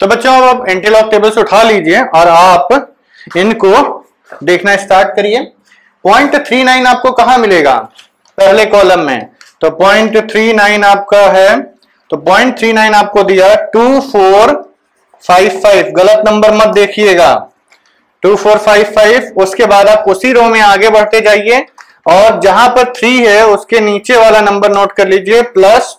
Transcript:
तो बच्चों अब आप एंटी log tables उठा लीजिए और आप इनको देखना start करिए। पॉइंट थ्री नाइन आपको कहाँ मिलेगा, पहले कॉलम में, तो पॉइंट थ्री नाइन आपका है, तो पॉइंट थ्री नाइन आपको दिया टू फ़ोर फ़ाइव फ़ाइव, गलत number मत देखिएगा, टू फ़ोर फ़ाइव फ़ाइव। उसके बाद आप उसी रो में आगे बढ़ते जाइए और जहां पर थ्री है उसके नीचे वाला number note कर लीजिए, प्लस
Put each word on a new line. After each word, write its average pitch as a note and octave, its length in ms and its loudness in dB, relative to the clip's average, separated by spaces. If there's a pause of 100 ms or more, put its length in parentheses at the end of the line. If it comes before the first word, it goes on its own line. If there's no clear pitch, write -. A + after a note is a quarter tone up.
तो G3 60 -2
बच्चों A#3 260 -2
अब C4 120 2
आप B3 240 -2
एंटी F#3 200 -4
log A3 220 2
tables G#3+ 280 0
उठा G#3 240 0
लीजिए G3+ 400 0 (120)
और E3 140 2
आप F3 400 2 (680)
इनको G3+ 340 -2 (720)
देखना F3+ 340 -2
start G3 400 -2
करिए। G#3 240 -4 (640)
पॉइंट C4+ 300 0 (120)
थ्री B3+ 180 -2
नाइन B3+ 220 0
आपको B3 260 0
कहाँ B3 260 0
मिलेगा, E3+ 360 0 (640)
पहले G3 280 0
कॉलम F#3 340 0
में, C3 280 -6 (320)
तो D#3+ 120 -2
पॉइंट G#3+ 460 0 (120)
थ्री A3 220 -2
नाइन G#3 320 0
आपका G3+ 440 2
है, F#3+ 280 2 (540)
तो D#3+ 80 -6
पॉइंट G#3 400 -2
थ्री A3+ 140 -2
नाइन G#3+ 220 0
आपको G3+ 300 0
दिया F#3+ 300 2 (180)
टू B3+ 300 2
फ़ोर G#3 500 2 (720)
फ़ाइव F#3+ 380 0
फ़ाइव, F#3 360 0
गलत G#3+ 300 2
number G#3+ 280 0
मत G#3+ 200 0
देखिएगा, G3 580 0 (920)
टू G3 140 2
फ़ोर G#3 220 0
फ़ाइव G#3 360 0
फ़ाइव। A3 440 0
उसके F#3+ 280 -2
बाद G3+ 220 2
आप G#3+ 200 2
उसी G#3+ 240 -2
रो A#3+ 120 2
में A3+ 160 0
आगे G3+ 300 2
बढ़ते G#3+ 300 0
जाइए G#3+ 440 0 (420)
और G3 340 2
जहां G3+ 280 2
पर B3 240 -2
थ्री A#3+ 260 -2
है A3 280 2
उसके G#3 340 -2
नीचे G#3 360 -2
वाला A3 260 4
number G3+ 300 -2
note G3+ 200 -2
कर G3 160 -2
लीजिए, F#3+ 360 0
प्लस G#3 540 0